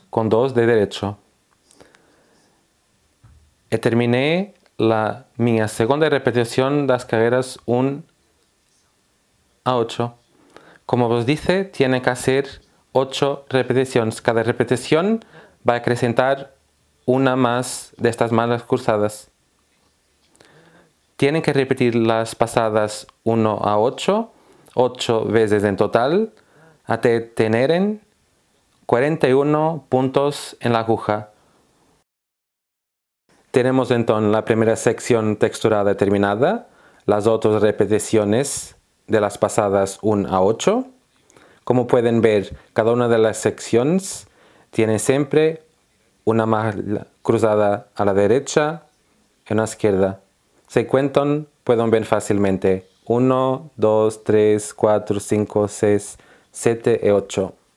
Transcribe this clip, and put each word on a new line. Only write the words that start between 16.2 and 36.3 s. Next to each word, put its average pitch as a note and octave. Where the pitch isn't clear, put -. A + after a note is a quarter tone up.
una B2+
más B2
de A#2
estas A2+
malas A#2
cruzadas. G#2+
Tienen D3
que D#3+
repetir C3
las A2+
pasadas A2
uno A2
a G#2
ocho, F#3
ocho A#2+
veces G#2
en G2+
total, C3
hasta A#2
tener D3
cuarenta C#3+
y B2+
uno D3+
puntos C3+
en A#2+
la A#2
aguja. G#2+
Tenemos B2+
entonces A2+
la G#2+
primera A2
sección A2
texturada G#2
terminada, G#2